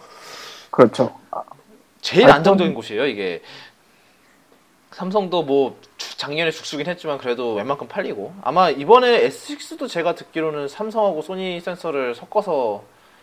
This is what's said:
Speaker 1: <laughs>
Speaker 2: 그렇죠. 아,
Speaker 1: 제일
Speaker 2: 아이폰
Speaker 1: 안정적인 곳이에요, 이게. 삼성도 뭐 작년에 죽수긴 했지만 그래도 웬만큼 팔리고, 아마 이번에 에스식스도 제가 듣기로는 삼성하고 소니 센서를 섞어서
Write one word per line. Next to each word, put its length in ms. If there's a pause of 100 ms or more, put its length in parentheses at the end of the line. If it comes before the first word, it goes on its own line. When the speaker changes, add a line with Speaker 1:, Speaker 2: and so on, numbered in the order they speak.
(180)
Speaker 1:
<laughs> 540
Speaker 2:
그렇죠. 440 (140)
아, 120 (580)
Speaker 1:
제일 240
Speaker 2:
아이폰 140
Speaker 1:
안정적인 360
곳이에요, 320
이게. 340 (1500)
삼성도 540
뭐 340 (380)
작년에 340
죽수긴 360
했지만 320
그래도 360
웬만큼 340
팔리고, 540
아마 280
이번에 540
에스식스도 640
제가 280
듣기로는 540
삼성하고 540
소니 380
센서를 540
섞어서 680 (380)